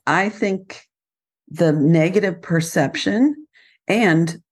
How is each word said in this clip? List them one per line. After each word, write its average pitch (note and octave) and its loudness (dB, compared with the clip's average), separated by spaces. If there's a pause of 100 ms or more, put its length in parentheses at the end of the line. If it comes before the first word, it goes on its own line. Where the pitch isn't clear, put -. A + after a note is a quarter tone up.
I F#3 0
think G3 -6 (680)
the D#3+ 0
negative E3 2
perception F#3 -2 (520)
and E3+ 0 (100)